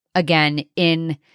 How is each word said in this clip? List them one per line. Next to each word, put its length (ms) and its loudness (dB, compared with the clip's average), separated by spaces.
again 500 0
in 420 -2